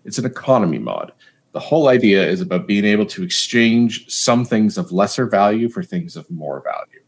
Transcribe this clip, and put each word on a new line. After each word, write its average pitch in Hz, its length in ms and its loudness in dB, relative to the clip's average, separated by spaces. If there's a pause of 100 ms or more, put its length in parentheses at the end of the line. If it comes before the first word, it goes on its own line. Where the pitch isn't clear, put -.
It's 107 140 2
an 123 80 -2
economy 104 540 0
mod. - 340 -8 (400)
The - 60 -8
whole 151 280 2
idea 101 400 4
is 90 140 -2
about 90 260 -4
being 101 160 0
able 104 220 2
to - 180 -8
exchange 117 880 0
some 123 340 0
things 107 340 0
of 87 140 -6
lesser 101 360 0
value 104 420 2
for 95 140 -8
things 87 340 -8
of - 120 -18
more - 320 -10
value. - 460 -10